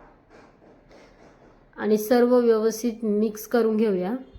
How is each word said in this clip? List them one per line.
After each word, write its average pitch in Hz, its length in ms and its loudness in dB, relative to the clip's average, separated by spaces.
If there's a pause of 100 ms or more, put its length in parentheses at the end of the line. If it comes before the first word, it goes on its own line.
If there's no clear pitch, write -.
(1800)
आणि 214 220 0
सर्व 240 380 2
व्यवस्थित 226 680 0
मिक्स 214 420 -2
करून 220 300 0
घेऊया. 208 380 0 (240)